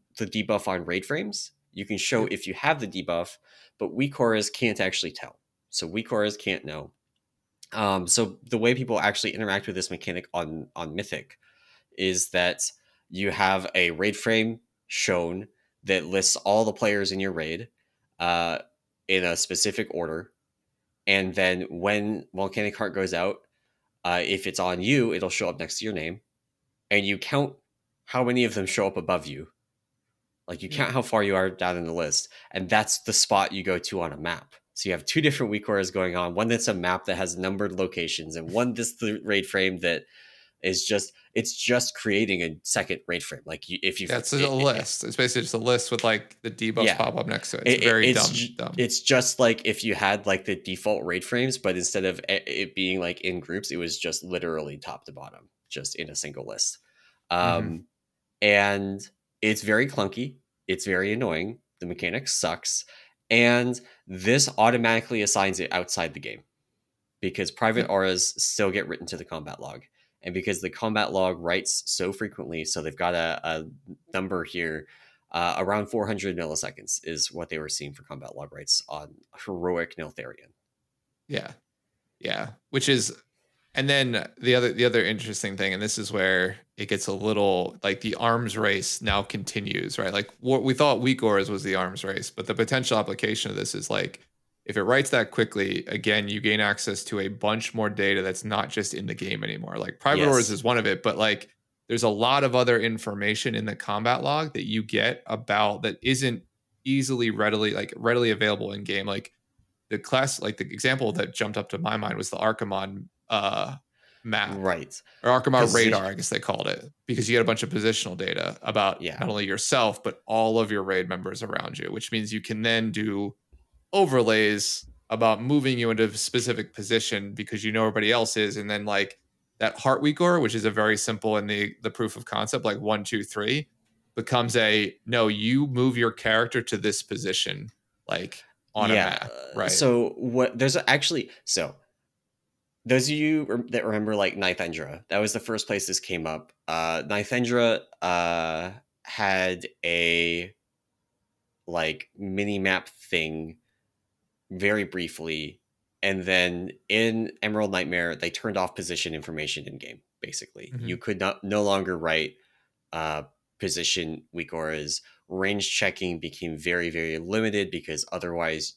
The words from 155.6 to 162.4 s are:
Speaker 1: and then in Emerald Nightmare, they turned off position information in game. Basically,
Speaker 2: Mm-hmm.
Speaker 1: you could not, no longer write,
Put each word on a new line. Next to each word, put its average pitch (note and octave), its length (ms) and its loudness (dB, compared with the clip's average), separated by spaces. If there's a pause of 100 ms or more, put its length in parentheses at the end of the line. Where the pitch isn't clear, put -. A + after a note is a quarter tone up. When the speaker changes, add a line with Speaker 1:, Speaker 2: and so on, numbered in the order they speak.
Speaker 1:
and F#2+ 200 0
then F2+ 480 2 (180)
in A2+ 440 2 (100)
Emerald G#2+ 280 0
Nightmare, F2 460 0
they A#2 140 -4
turned G#2 260 -6
off F#2 180 0
position E2+ 400 -4
information D2+ 540 -8
in C#2+ 80 -12
game. C2+ 240 -16 (220)
Basically, - 520 -12
Speaker 2:
Mm-hmm. A2+ 140 -8
Speaker 1:
you F2+ 80 -4
could G2 240 -6
not, G2 240 -2
no G#2 180 0
longer F#2+ 360 2
write, D#2+ 380 0 (560)